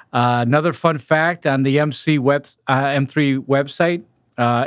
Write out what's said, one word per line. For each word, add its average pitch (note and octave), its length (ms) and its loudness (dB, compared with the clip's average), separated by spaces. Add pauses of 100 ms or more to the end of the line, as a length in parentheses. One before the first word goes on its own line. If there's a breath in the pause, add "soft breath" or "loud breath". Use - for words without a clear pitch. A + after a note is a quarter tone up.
(100)
Uh, A#2+ 360 0
another D3+ 260 2
fun D#3+ 240 0
fact D#3+ 500 -2
on C3+ 180 0
the C#3 140 2
M D3+ 140 0
C D3+ 260 -2
web-, C#3 280 0 (200)
uh, C#3 280 0
M C#3 100 0
three C#3 320 0
website, C#3+ 680 -2 (340)
uh, A#2+ 280 0